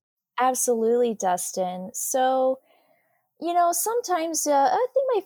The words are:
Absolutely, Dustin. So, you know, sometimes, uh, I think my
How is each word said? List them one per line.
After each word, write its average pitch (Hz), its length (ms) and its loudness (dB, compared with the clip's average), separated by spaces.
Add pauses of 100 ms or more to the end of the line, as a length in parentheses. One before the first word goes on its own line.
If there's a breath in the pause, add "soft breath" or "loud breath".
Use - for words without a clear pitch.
(400)
Absolutely, 240 760 2
Dustin. 185 800 -4
So, 262 680 0 (800 soft breath)
you 339 120 -4
know, 349 200 2
sometimes, 349 760 -2
uh, 277 260 4
I 466 220 0
think 539 200 0
my 392 120 0